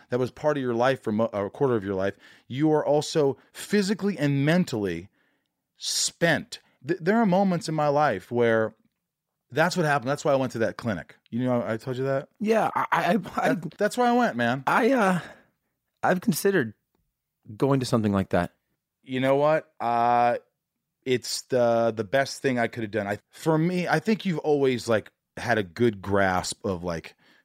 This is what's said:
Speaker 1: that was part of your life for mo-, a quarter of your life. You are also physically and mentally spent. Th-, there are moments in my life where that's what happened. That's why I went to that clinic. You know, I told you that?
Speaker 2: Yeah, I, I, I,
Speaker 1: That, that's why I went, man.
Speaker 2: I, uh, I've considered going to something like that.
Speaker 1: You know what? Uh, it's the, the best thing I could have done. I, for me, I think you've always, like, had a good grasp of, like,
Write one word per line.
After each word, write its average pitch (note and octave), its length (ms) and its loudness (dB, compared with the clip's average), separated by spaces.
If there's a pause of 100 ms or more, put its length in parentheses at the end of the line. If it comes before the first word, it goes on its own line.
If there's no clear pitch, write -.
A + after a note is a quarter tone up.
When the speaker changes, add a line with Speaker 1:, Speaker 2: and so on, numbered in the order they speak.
(100)
Speaker 1:
that B2 80 -2
was B2+ 120 -2
part D3+ 280 -2
of C3+ 40 -4
your B2 120 -2
life B2+ 280 2
for A2+ 100 -2
mo-, A2 200 0
a G2+ 160 -2
quarter C3 260 0
of G2+ 100 0
your G2 100 -2
life. F#2+ 200 0 (320)
You D3 260 0
are D3+ 120 2
also C#3+ 540 0 (160)
physically G3 640 -2
and C#3 260 0
mentally G#2 640 0 (680)
spent. - 840 -2 (260)
Th-, D#3+ 140 -4
there F#3 180 2
are A#3 80 2
moments F3+ 420 0
in D#3+ 60 -4
my D3+ 140 0
life C#3+ 420 0
where A2+ 440 2 (760)
that's D#3+ 260 0
what E3+ 100 0
happened. C#3 240 0
That's - 140 -4
why D3 80 2
I C3+ 40 4
went C3 160 -2
to A#2+ 80 -8
that G2 160 0
clinic. F#2 400 -6 (140)
You A#2+ 140 -4
know, A#2+ 220 0
I A2 100 -4
told B2 200 -8
you C3 80 -4
that? C3+ 240 -4 (120)
Speaker 2:
Yeah, G#3+ 340 0
I, C3 180 -2
I, E3+ 260 2 (180)
I, - 180 0
Speaker 1:
That, F3 240 -8
that's G3+ 180 -2
why B3 120 2
I A#3+ 40 2
went, A#3 240 2
man. A#2+ 300 0
Speaker 2:
I, C4 260 2
uh, F#3+ 280 2 (800)
I've F3+ 180 2
considered E3+ 540 0 (840)
going C#3 240 2
to B2 60 -4
something G#2+ 260 2
like F#2+ 180 0
that. F2 220 0 (500)
Speaker 1:
You C3 180 -6
know C3+ 160 2
what? D3+ 340 0 (100)
Uh, A#2+ 560 2 (680)
it's - 380 -2
the, A#2 540 2
the A2 80 -4
best C3+ 380 -2
thing B2+ 160 0
I A#2 80 0
could A#2 160 -8
have G#2 80 -8
done. G#2 160 -2
I, G2+ 120 -4 (120)
for D#3+ 260 0
me, F3 320 0
I D3 120 2
think A3 260 -2
you've E3 140 -2
always, C#3 480 0
like, A2 220 0 (280)
had A#2+ 180 0
a G#2+ 60 0
good G2 400 0
grasp F#2+ 640 0
of, F2 180 -4
like, E2+ 300 -8 (300)